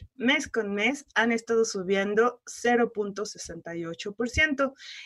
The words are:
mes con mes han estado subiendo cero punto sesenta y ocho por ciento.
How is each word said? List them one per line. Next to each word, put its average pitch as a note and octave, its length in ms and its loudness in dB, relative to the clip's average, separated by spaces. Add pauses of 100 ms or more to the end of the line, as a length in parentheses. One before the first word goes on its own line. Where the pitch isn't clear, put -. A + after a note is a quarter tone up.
(140)
mes C4+ 340 0
con G#3 240 -2
mes A3 320 0 (100)
han A3+ 160 4
estado A3+ 360 2
subiendo G3+ 800 2
cero A#3 480 2
punto G3+ 320 -4
sesenta E3 500 -10
y E3+ 80 -4
ocho E3+ 300 -8
por A#3+ 160 -2
ciento. C#4 420 2 (340)